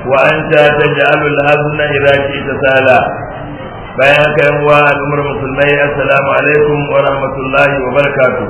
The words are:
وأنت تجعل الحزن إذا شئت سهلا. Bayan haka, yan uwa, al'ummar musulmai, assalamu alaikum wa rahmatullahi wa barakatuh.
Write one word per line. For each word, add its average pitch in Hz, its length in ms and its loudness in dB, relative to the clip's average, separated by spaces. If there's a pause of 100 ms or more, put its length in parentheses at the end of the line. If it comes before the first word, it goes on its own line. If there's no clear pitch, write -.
وأنت 147 500 0 (180)
تجعل 147 520 0
الحزن 147 600 0
إذا 143 320 0
شئت 139 320 -4 (120)
سهلا. 131 400 2 (920)
Bayan 143 280 2
haka, 151 180 0
yan 147 200 2
uwa, 147 200 4
al'ummar 143 440 0
musulmai, 143 520 -2
assalamu 139 540 0
alaikum 147 500 2
wa 143 220 0
rahmatullahi 135 720 0
wa 131 160 -2
barakatuh. 131 600 0